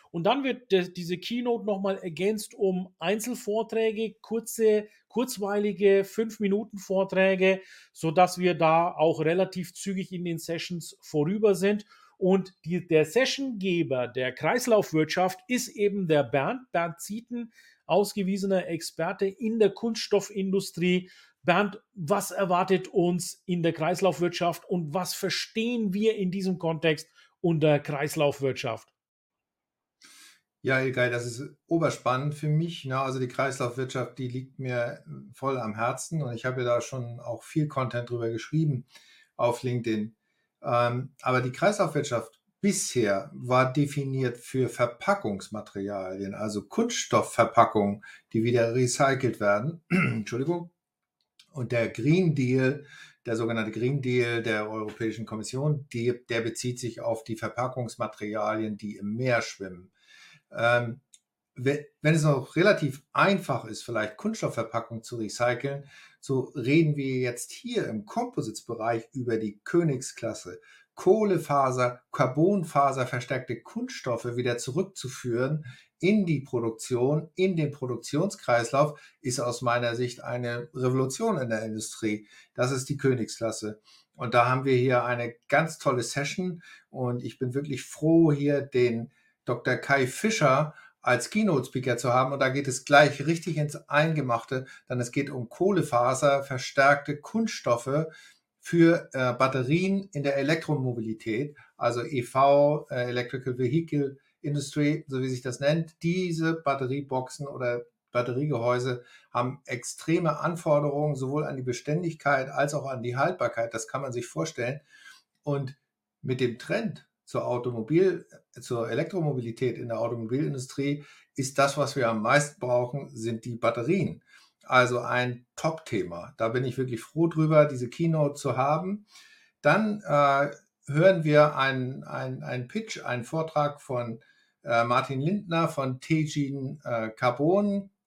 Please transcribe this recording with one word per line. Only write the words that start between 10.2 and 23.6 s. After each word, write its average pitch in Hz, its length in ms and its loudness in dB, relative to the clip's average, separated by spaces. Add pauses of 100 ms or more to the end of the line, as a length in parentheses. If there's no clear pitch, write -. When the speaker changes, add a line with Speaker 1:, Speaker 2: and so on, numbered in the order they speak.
Speaker 1:
den 170 120 -2
Sessions 165 640 -8
vorüber 196 540 2
sind. 202 320 0 (300)
Und 185 360 2 (120)
die, 170 220 -2
der 156 180 6
Sessiongeber 185 1040 0
der 127 240 -4
Kreislaufwirtschaft 180 1160 2
ist 247 220 -2
eben 202 380 -2
der 151 140 4
Bernd, 143 500 -2
Bernd 170 280 -2
Zieten, 226 520 -10 (360)
ausgewiesener 190 800 0
Experte 170 580 -4
in 220 320 -2
der 208 140 6
Kunststoffindustrie. 190 1400 0 (320)
Bernd, 196 400 2 (140)
was 196 340 -2
erwartet 185 600 2
uns 175 580 0
in 180 160 0